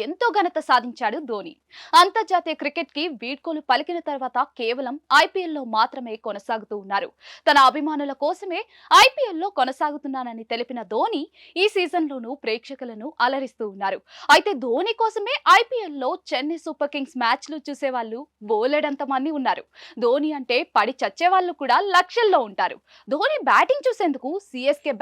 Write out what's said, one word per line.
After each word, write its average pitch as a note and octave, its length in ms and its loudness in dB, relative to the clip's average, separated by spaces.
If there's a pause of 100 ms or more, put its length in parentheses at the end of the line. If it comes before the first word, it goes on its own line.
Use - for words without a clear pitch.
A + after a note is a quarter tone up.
ఎంతో F#4 220 -2 (100)
ఘనత F4+ 200 0 (100)
సాధించాడు B3 500 -2 (120)
ధోని. G3 220 -8 (480)
అంతర్జాతీయ F4+ 640 2
క్రికెట్ D4 340 -6
కి D4 80 -4 (180)
వీడ్కోలు D4 480 -8
పలికిన E4 380 0
తర్వాత C4 300 -6 (220)
కేవలం B3+ 360 -4 (280)
ఐపీఎల్ F4+ 340 -4
లో C#4 40 -6 (140)
మాత్రమే A#3 400 -2 (100)
కొనసాగుతూ G#3+ 580 -8
ఉన్నారు. G3 260 -4 (380)
తన D4 100 8 (120)
అభిమానుల C#4+ 440 -4 (100)
కోసమే F4+ 360 -4 (460)
ఐపీఎల్ A#4 380 0
లో G4+ 60 -4 (100)
కొనసాగుతున్నానని C4+ 920 -4
తెలిపిన A#3+ 300 -6 (120)
ధోని D4 280 0 (400)
ఈ G#4 140 4
సీజన్ F4 360 0
లోనూ B3 220 -10 (100)
ప్రేక్షకులను A3+ 640 -8 (200)
అలరిస్తూ C4+ 460 -4
ఉన్నారు. G3 280 -4 (340)
అయితే F#4 180 2 (120)
ధోని F4 380 0
కోసమే A4 320 -2 (240)
ఐపీఎల్ G#4+ 440 -4
లో B3+ 60 -2 (220)
చెన్నై D4 340 -4
సూపర్ D4 300 -6
కింగ్స్ C4+ 280 -8
మ్యాచ్లు B3+ 360 -2 (100)
చూసేవాళ్ళు B3 500 -6 (320)
బోలెడంత C#4+ 520 0 (100)
మంది C4+ 260 -2
ఉన్నారు. A3 260 -2 (400)
ధోని C#4+ 340 2
అంటే B3 200 0 (180)
పడి A3 260 2
చచ్చేవాళ్ళు F4+ 600 0
కూడా B3+ 160 4 (160)
లక్షల్లో F#4 540 4
ఉంటారు. F#3 280 -4 (380)
ధోని C5 240 0 (120)
బ్యాటింగ్ F#4+ 360 4
చూసేందుకు D#4 440 -2 (180)
సీఎస్కే C#4 420 -2 (100)